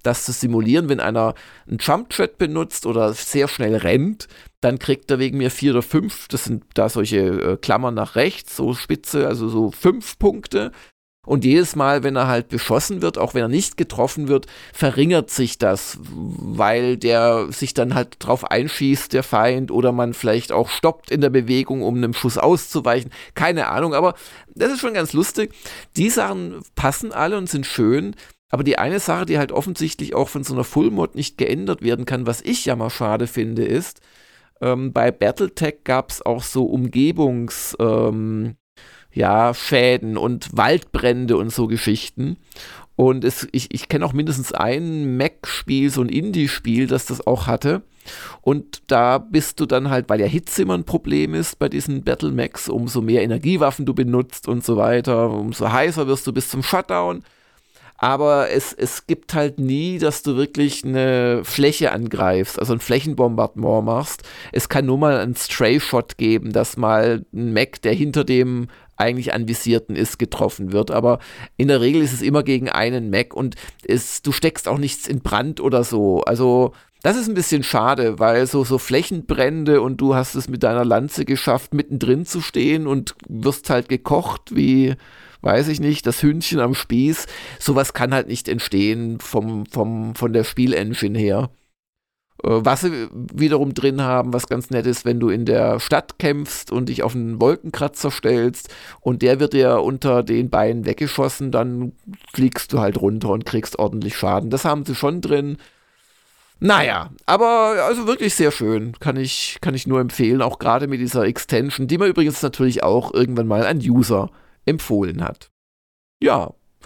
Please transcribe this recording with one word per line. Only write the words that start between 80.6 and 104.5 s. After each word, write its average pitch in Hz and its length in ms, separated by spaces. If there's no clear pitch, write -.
deiner 120 220
Lanze 131 400
geschafft, 135 500
mittendrin 143 520
zu 175 140
stehen 151 460
und 135 280
wirst 117 400
halt 123 200
gekocht - 640
wie, 131 400
weiß 120 260
ich 151 120
nicht, 151 260
das 117 160
Hühnchen 151 380
am 123 160
Spieß. 139 500
Sowas 135 360
kann 123 200
halt 135 140
nicht - 200
entstehen 110 720
vom, 107 480
vom, 110 480
von 117 180
der 113 120
Spielengine 110 760
her. 107 320
Äh, - 60
was 113 320
sie 160 320
wiederum 143 640
drin 139 260
haben, 127 320
was 120 160
ganz 123 220
nett 120 160
ist, 123 180
wenn 120 160
du 113 80
in 110 160
der 113 360
Stadt - 380
kämpfst 147 540
und 123 160
dich 123 140
auf 117 120
einen 117 280
Wolkenkratzer 147 680
stellst 120 640
und 123 180
der 127 180
wird 143 140
dir 123 300
unter 123 400
den 117 260
Beinen 110 380
weggeschossen, 135 680
dann 123 400
fliegst - 400
du 127 80
halt 101 180
runter 110 300
und 104 160
kriegst - 340
ordentlich 104 380
Schaden. 98 320
Das 131 160